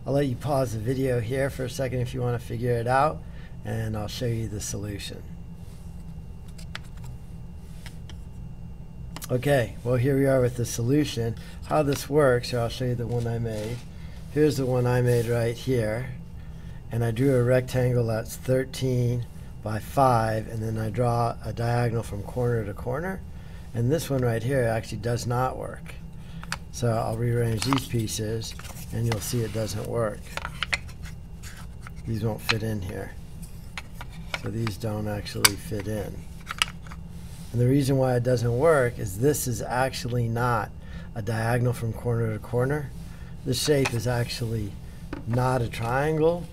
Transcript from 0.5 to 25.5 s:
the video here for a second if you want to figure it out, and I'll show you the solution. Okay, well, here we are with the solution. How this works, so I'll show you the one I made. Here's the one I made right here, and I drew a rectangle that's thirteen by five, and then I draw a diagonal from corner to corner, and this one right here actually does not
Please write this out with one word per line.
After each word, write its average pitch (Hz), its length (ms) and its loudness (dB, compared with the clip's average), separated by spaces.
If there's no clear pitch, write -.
the 110 80 -2
video 127 400 2
here 131 280 0
for 131 160 -4
a 120 60 -2
second 127 300 -2
if 120 120 -2
you 127 80 -4
want 120 180 0
to - 60 -6
figure 120 280 0
it 117 160 2
out, 143 300 4
and 110 320 -2
I'll 104 120 -2
show - 180 -4
you 113 220 0
the 101 120 -6
solution. 101 640 -6
Okay, 127 540 4
well, 123 120 2
here 135 200 4
we 139 100 6
are 135 140 6
with 123 160 4
the 117 100 0
solution. 120 720 2
How 151 160 4
this 139 280 0
works, 131 400 6
so 120 120 0
I'll 117 60 0
show 127 160 -2
you 123 100 2
the 117 120 -2
one 117 200 0
I 117 120 0
made. 110 380 -2
Here's 147 240 6
the 135 100 2
one 127 200 4
I 123 160 6
made 120 240 6
right 117 300 2
here, 120 540 0
and 117 140 2
I 117 80 2
drew 131 220 6
a 123 80 6
rectangle 127 640 4
that's 113 300 -2
thirteen 123 880 2
by 107 160 -2
five, 113 720 4
and 110 140 -4
then 110 160 -2
I 110 120 -2
draw 117 540 2
a 110 80 -4
diagonal 117 500 2
from 104 220 -6
corner 120 400 0
to 104 100 -4
corner, 175 460 -4
and 117 180 2
this 170 200 2
one 131 120 2
right 113 200 2
here 127 220 4
actually 113 340 0
does 117 280 -2
not 123 300 2